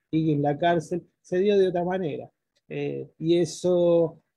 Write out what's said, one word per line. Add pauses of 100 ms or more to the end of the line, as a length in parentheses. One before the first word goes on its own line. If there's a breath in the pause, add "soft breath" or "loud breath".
y
en
la
cárcel, (160)
se
dio
de
otra
manera. (360)
Eh,
y
eso (180)